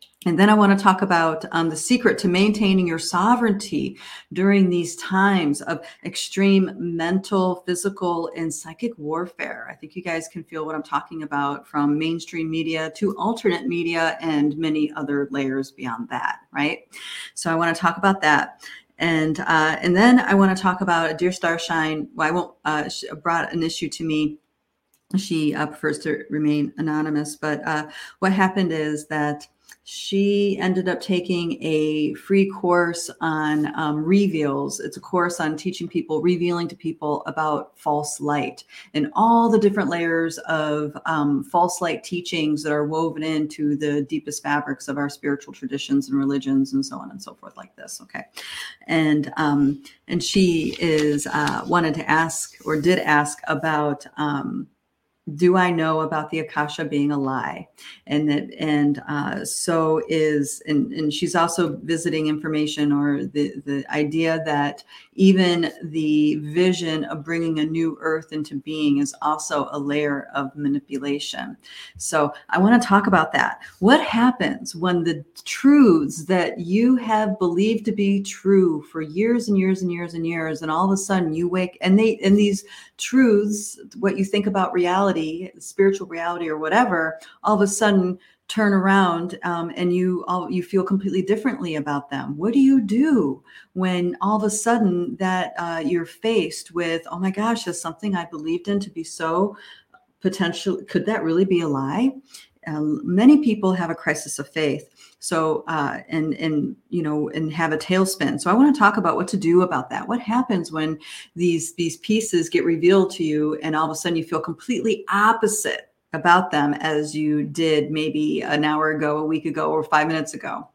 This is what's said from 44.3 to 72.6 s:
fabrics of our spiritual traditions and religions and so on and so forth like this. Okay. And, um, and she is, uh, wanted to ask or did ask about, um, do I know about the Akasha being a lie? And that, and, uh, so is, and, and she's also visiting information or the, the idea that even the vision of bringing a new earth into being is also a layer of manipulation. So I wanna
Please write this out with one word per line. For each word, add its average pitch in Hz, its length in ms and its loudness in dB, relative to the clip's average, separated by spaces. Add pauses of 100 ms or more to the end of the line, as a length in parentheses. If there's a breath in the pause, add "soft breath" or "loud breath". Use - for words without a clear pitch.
fabrics 147 440 -4
of 139 100 -6
our 143 120 -2
spiritual 143 440 -6
traditions 139 560 -4
and 139 80 0
religions 135 560 0
and 135 120 0
so 135 120 -12
on - 120 -14
and - 120 -18
so - 120 -18
forth - 240 -20
like - 180 -20
this. - 260 -16
Okay. - 220 -14 (640 loud breath)
And, 151 500 2
um, 143 440 2 (260 loud breath)
and 175 160 -2
she 170 560 2
is, 151 460 0
uh, 147 400 -2
wanted 165 300 2
to - 140 -6
ask 160 460 0 (100)
or 156 140 -2
did 175 200 4
ask 147 480 0
about, 151 580 -2 (120)
um, 147 500 -4 (680)
do 180 200 4
I 180 140 4
know 160 320 0
about 151 300 -4
the 160 80 -4
Akasha 151 440 -4
being 143 280 0
a 143 60 0
lie? 131 500 -4 (400 loud breath)
And 147 200 0
that, 147 320 -2
and, 147 480 2
uh, 147 380 -4
so 160 640 0
is, 151 580 0
and, 139 240 0
and 151 220 -2
she's 175 220 -2
also 170 480 0
visiting 160 420 -2
information 151 640 -2
or 143 360 0
the, 147 260 -2 (100)
the 139 280 -4
idea 156 540 0
that 143 380 -2 (300 loud breath)
even 185 580 4 (120)
the 151 540 0
vision 160 680 0
of 151 180 -8
bringing 165 360 -2
a 151 60 0
new 160 360 -2
earth 160 320 -4
into 151 220 -8
being 151 420 0
is 143 240 -2
also 151 500 -2
a 147 80 -6
layer 143 540 -2
of 139 220 -6
manipulation. 143 1000 -4 (420 loud breath)
So 147 360 0 (160 loud breath)
I 165 80 0
wanna 220 220 6